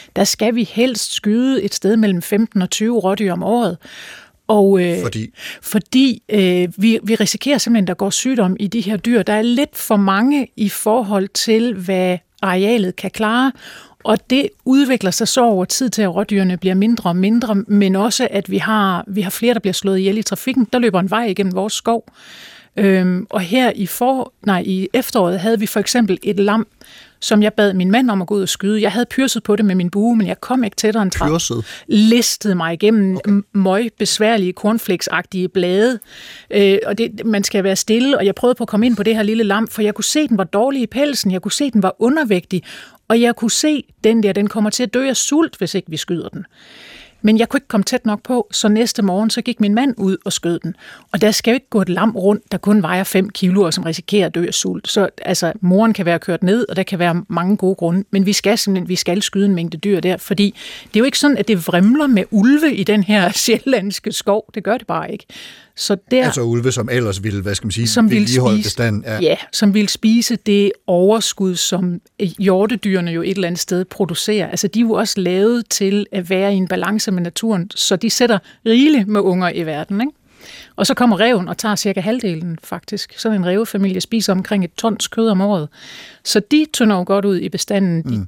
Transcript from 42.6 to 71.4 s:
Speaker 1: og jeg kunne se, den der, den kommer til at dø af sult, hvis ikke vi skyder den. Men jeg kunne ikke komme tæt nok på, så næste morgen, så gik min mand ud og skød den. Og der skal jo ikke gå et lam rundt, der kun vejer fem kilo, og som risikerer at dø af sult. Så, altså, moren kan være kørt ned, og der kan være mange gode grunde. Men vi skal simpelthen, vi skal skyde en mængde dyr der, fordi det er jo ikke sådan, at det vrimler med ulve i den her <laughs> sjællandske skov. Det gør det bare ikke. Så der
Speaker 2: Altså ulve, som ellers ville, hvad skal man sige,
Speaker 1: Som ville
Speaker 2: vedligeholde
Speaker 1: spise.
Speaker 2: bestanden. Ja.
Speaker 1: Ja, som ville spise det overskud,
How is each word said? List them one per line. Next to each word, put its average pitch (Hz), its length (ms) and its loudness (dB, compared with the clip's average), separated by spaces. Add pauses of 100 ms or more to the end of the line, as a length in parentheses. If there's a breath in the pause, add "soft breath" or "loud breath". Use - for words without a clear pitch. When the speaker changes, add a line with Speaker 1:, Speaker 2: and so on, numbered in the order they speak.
Speaker 1:
og 233 140 4
jeg 240 140 2
kunne 233 160 -2
se, 302 320 0 (200)
den 226 200 4
der, 196 100 2
den 202 140 0
kommer 214 220 -2
til 240 140 -2
at 214 100 -4
dø 262 160 0
af 254 80 -2
sult, 311 400 0
hvis 180 180 -4
ikke 185 140 -4
vi 156 80 -8
skyder 165 320 -6
den. - 160 -14 (800 loud breath)
Men 220 140 4
jeg 226 100 0
kunne - 80 -2
ikke 277 100 -4
komme 208 160 0
tæt - 220 -4
nok 208 180 -2
på, 247 280 -2
så - 160 -2
næste 220 340 2
morgen, 196 280 0
så 240 120 -4
gik 240 180 -6
min 208 160 2
mand 254 220 0
ud 190 280 0
og - 80 -4
skød 170 260 -4
den. - 160 -8 (360 loud breath)
Og 170 100 -2
der 214 100 4
skal - 200 0
jo - 20 4
ikke 262 160 -4
gå 208 120 0
et 190 80 -2
lam 180 260 2
rundt, 202 360 0
der 196 60 -4
kun 208 240 2
vejer 180 220 0
fem 190 260 0
kilo, 190 320 0
og 165 120 2
som 175 100 -4
risikerer 165 440 0
at - 80 -6
dø 170 120 0
af - 60 -6
sult. - 340 -4
Så, 196 220 0 (120)
altså, 170 400 -2
moren 202 320 4
kan 196 120 -2
være 170 140 0
kørt 175 240 -4
ned, 208 260 2
og 175 60 -8
der 185 80 -2
kan 180 160 -4
være 175 300 0
mange 180 280 0
gode 190 180 0
grunde. 175 360 -2
Men 196 140 2
vi 202 80 0
skal 202 240 0
simpelthen, 185 320 -2
vi 180 60 -2
skal 180 260 -2
skyde 196 240 0
en 196 100 2
mængde 170 220 -6
dyr 196 220 0
der, 180 180 -2
fordi 202 380 0 (280 loud breath)
det - 120 -20
er 214 40 6
jo 233 60 4
ikke 277 140 -2
sådan, 285 180 4
at 208 100 -2
det 190 200 0
vrimler 220 400 4
med 220 240 4
ulve 269 440 4
i 196 80 -4
den 208 200 2
her 202 300 2
<laughs> - 120 -4
sjællandske 214 640 -2
skov. 208 320 -2 (120)
Det 214 80 -8
gør 214 140 -2
det - 100 -12
bare 165 240 -6
ikke. - 140 -12 (500 loud breath)
Så - 220 -2 (140)
der 254 140 4
Speaker 2:
Altså 135 160 -2
ulve, 120 300 0
som 117 200 -4
ellers 104 320 -2
ville, 101 180 -2
hvad 98 140 -4
skal - 100 -6
man 104 60 -2
sige, 113 160 -2
Speaker 1:
Som 226 220 4
ville 123 120 2
Speaker 2:
vedligeholde 120 360 2
Speaker 1:
spise. 107 100 -2
Speaker 2:
bestanden. 110 400 -2
Ja. 107 140 -6
Speaker 1:
Ja, 165 140 2 (160)
som 202 220 2
ville 208 160 2
spise 226 460 0
det 202 360 2 (160)
overskud, 190 680 0